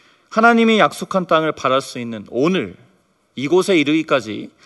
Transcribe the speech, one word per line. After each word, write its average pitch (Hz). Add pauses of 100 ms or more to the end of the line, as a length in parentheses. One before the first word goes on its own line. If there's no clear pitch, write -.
(300)
하나님이 226
약속한 180
땅을 160
바랄 131
수 -
있는 117
오늘 135 (580)
이곳에 175
이르기까지 143 (160)